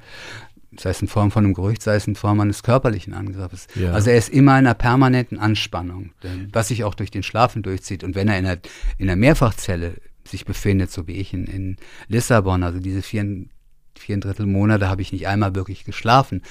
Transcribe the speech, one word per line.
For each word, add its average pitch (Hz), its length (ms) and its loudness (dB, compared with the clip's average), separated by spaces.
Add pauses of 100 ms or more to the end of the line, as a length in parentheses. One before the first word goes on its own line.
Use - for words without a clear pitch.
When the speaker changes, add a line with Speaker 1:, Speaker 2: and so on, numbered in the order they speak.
(800)
Speaker 1:
Sei - 100 -6
es 92 140 -2
in 101 60 -2
Form 101 220 2
von 107 140 2
einem 98 80 4
Gerücht, 98 300 -2
sei 107 140 2
es 101 100 0
in 104 80 -2
Form 104 260 0
eines 104 220 0
körperlichen 117 500 0
Angriffes. 95 640 -10
Speaker 2:
Ja. 90 180 0
Speaker 1:
Also 104 160 2
er 120 80 6
ist 110 140 2
immer 135 280 6
in 135 80 6
einer 117 60 4
permanenten 127 680 2
Anspannung, 92 720 -4 (100)
denn 92 320 -10
was 113 140 0
sich 113 160 -2
auch 98 100 -2
durch 101 160 -6
den 98 120 -6
Schlafen 113 400 0
durchzieht. 95 400 -6
Und 92 120 -6
wenn 98 140 2
er 101 100 2
in 92 80 0
einer, 90 140 -2 (360)
in 95 140 -2
einer 90 60 0
Mehrfachzelle 98 800 2 (280)
sich - 200 -12
befindet, 98 480 0
so 85 160 -10
wie 85 80 -10
ich 98 180 -8
in, 82 120 -6
in 95 300 -8 (300)
Lissabon, 98 560 2
also 87 160 -2
diese 95 240 -4
vier, 104 240 -4 (720)
vier 101 220 -4
Drittel 98 260 -4
Monate 101 420 2
habe 95 140 -2
ich - 100 -8
nicht 87 140 -6
einmal 98 300 0
wirklich 95 280 -8
geschlafen, 113 680 2